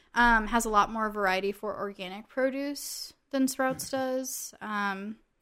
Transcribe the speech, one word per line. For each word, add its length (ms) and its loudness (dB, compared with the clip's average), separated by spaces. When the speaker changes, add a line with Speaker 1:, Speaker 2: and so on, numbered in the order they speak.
Speaker 1:
um, 340 6
has 160 2
a 60 -2
lot 220 4
more 180 -2
variety 420 2
for 260 -6
organic 500 -10
produce 840 -2
than 180 4
Sprouts 420 -2
Speaker 2:
Mm-hmm. 60 -2
Speaker 1:
does. 640 -4
Um, 560 -4